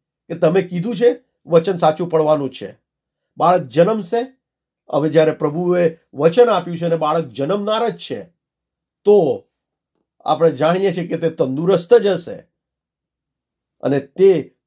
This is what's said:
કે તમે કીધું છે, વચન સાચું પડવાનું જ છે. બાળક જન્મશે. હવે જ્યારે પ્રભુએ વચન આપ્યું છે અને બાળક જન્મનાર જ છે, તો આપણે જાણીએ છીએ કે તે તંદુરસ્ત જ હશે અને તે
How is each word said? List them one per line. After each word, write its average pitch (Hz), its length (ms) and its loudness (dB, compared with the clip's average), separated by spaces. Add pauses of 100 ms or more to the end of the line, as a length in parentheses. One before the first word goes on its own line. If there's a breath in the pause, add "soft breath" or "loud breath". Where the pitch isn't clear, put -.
(280)
કે - 60 -8
તમે 175 280 2
કીધું 180 340 -6
છે, 240 240 2 (260)
વચન 170 300 2
સાચું 165 320 0
પડવાનું 151 420 0
જ - 20 -14
છે. - 260 -16 (580)
બાળક 175 240 2
જન્મશે. 202 760 -2 (520)
હવે 151 180 -2
જ્યારે 156 240 4
પ્રભુએ 165 640 -2 (180)
વચન 165 340 4
આપ્યું 175 300 -2
છે 165 60 -6
અને 165 120 -2
બાળક 156 280 -2
જન્મનાર 202 640 -4
જ 175 100 -8
છે, 104 260 -12 (800)
તો 165 400 2 (760)
આપણે 139 300 2
જાણીએ 170 420 0
છીએ 170 140 -6
કે 165 100 -6
તે 165 140 -4
તંદુરસ્ત 165 640 0
જ 202 120 4
હશે 165 420 -6 (1300)
અને 135 200 -2
તે 180 540 0 (120)